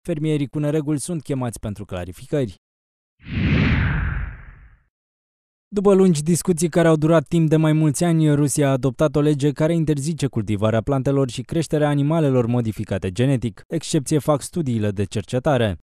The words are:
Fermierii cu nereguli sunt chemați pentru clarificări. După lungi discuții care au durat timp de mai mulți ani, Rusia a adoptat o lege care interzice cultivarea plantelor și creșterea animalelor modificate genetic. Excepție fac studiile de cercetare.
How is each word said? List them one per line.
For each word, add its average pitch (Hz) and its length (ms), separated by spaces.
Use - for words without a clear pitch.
Fermierii 151 440
cu 135 120
nereguli 147 420
sunt 165 220
chemați 127 360
pentru 104 260
clarificări. 95 680
După 202 240
lungi 185 280
discuții 170 460
care 165 200
au 160 80
durat 156 300
timp 165 220
de 156 80
mai 156 160
mulți 156 320
ani, 160 300
Rusia 143 340
a - 20
adoptat 135 460
o 147 40
lege 147 300
care 160 240
interzice 151 520
cultivarea 110 540
plantelor 135 500
și 123 120
creșterea 151 460
animalelor 143 580
modificate 107 640
genetic. 120 560
Excepție 156 520
fac 147 240
studiile 117 480
de 101 140
cercetare. 120 760